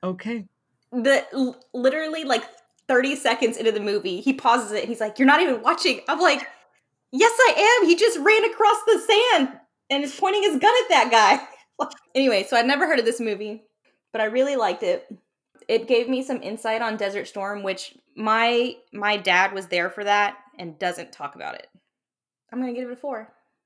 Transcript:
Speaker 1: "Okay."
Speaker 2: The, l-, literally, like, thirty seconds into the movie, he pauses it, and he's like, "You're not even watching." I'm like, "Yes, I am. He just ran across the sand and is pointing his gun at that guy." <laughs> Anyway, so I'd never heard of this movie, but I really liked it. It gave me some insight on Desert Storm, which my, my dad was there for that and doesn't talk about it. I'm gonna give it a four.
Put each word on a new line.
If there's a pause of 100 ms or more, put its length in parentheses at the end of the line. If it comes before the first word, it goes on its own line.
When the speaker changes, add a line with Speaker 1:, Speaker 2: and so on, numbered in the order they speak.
Speaker 1:
"Okay." (460)
Speaker 2:
The,
l-, (120)
literally,
like, (440)
thirty
seconds
into
the
movie,
he
pauses
it,
and
he's
like,
"You're
not
even
watching."
I'm
like, (640)
"Yes,
I
am.
He
just
ran
across (100)
the
sand (320)
and
is
pointing
his
gun (100)
at
that
guy."
<laughs> (600)
Anyway,
so
I'd
never
heard
of
this
movie, (480)
but
I
really
liked
it. (640)
It
gave
me
some
insight
on
Desert
Storm,
which (220)
my, (160)
my
dad
was
there
for
that (220)
and
doesn't
talk
about
it. (840)
I'm
gonna
give
it
a
four. (340)